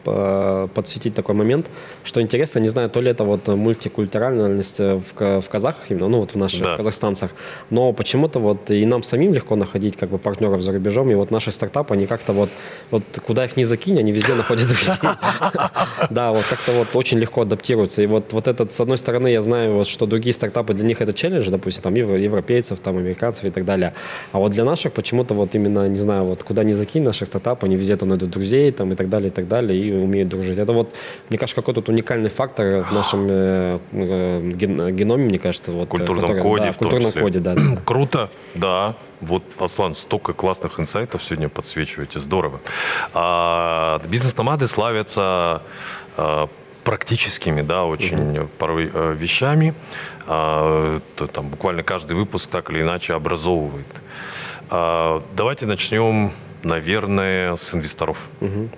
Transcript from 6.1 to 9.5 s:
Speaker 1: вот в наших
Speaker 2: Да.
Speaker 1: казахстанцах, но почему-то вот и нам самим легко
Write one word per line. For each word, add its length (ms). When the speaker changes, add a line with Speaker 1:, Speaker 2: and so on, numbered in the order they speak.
Speaker 1:
вот 140
в 40
наших 260
Speaker 2:
Да. 120
Speaker 1:
казахстанцах, 560
но 240
почему-то 460
вот 300
и 160
нам 180
самим 300
легко 220